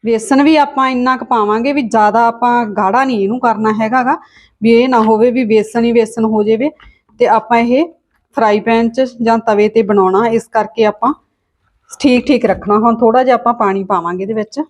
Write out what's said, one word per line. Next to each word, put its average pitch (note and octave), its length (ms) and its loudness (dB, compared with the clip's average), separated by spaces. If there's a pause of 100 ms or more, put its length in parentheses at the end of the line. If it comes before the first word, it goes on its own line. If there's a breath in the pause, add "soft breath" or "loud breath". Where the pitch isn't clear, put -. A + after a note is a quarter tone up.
ਵੇਸਣ A3+ 380 0
ਵੀ D#4 140 4
ਆਪਾਂ C#4+ 320 0
ਇੰਨਾ B3+ 280 -2
ਕੁ B3+ 80 -10
ਪਾਵਾਂਗੇ A3+ 480 -2
ਵੀ C#4 100 -2
ਜ਼ਿਆਦਾ A3 440 2
ਆਪਾਂ A#3+ 400 0
ਗਾੜਾ G3+ 380 -2
ਨਹੀਂ B3+ 180 -4
ਇਹਨੂੰ G#3 180 -2
ਕਰਨਾ A3 400 -2
ਹੈਗਾ A3+ 220 -2
ਗਾ, A3 140 -2 (460 soft breath)
ਵੀ A3+ 100 2
ਇਹ A#3+ 160 4
ਨਾ B3 120 2
ਹੋਵੇ A3 300 2
ਵੀ B3 140 -2
ਵੇਸਣ A3 400 0
ਹੀ A#3 80 0
ਵੇਸਣ A3+ 320 0
ਹੋ A3 180 0
ਜਾਵੇ। A3+ 280 0 (500 soft breath)
ਤੇ A#3+ 60 4
ਆਪਾਂ A3+ 320 0
ਇਹ B3 300 0 (480)
ਫਰਾਈ G#3+ 240 0
ਪੈਨ A3+ 300 0
'ਚ C4 140 -2 (180)
ਜਾਂ A3+ 160 2
ਤਵੇ G#3+ 300 0
ਤੇ A3+ 140 2
ਬਣਾਉਣਾ, G3 460 2
ਇਸ A3+ 180 -2
ਕਰਕੇ A3 380 -2
ਆਪਾਂ G#3+ 280 -2 (880)
ਠੀਕ B3 260 2
ਠੀਕ B3 200 0
ਰੱਖਣਾ। G3 320 0
ਹੁਣ A#3 200 2
ਥੋੜਾ A#3+ 240 2
ਜਿਹਾ B3+ 120 2
ਆਪਾਂ A#3+ 200 -2
ਪਾਣੀ G3 300 -2
ਪਾਵਾਂਗੇ F#3 380 -4
ਇਹਦੇ G#3 120 -8
ਵਿੱਚ। G#3+ 340 -8